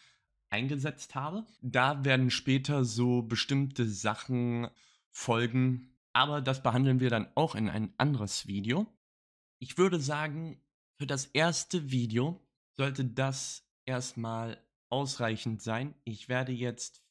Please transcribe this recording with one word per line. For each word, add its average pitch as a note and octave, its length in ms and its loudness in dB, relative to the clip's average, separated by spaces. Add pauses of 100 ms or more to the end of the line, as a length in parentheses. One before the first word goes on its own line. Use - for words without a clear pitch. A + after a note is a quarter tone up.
(500)
eingesetzt C3+ 640 -4
habe. D#3+ 320 -6 (140)
Da C3+ 440 2
werden B2+ 260 4
später C3+ 540 2
so B2 380 2
bestimmte B2+ 680 0
Sachen A#2+ 800 -2 (420)
folgen, B2 840 0 (180)
aber D3 280 2
das C3+ 220 -2
behandeln B2+ 380 4
wir B2+ 100 2
dann A2+ 240 0
auch D#3 200 0
in G#2+ 140 0
ein G#2+ 300 -4
anderes C3 480 0
Video. A2 400 0 (760)
Ich - 180 -8
würde F3+ 220 4
sagen, D3+ 600 -4 (380)
für C#3+ 80 -6
das C3+ 200 -2
erste D#3+ 640 0
Video B2 560 0 (300)
sollte C3+ 280 0
das C3+ 640 -4 (180)
erstmal A2+ 760 -6 (300)
ausreichend A#2+ 680 -2
sein. A#2+ 320 -4 (100)
Ich G#2+ 240 -10
werde B2+ 240 -2
jetzt A#2+ 580 -6